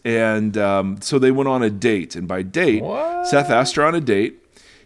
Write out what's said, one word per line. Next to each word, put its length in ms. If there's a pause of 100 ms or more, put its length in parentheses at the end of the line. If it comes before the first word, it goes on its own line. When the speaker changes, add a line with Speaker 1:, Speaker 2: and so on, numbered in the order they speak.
Speaker 1:
And, 540
um, 420
so 200
they 100
went 180
on 140
a 80
date. 460
And 100
by 160
date, 400
Speaker 2:
What? 460
Speaker 1:
Seth 220
asked 260
her 80
on 100
a 60
date. 420 (440)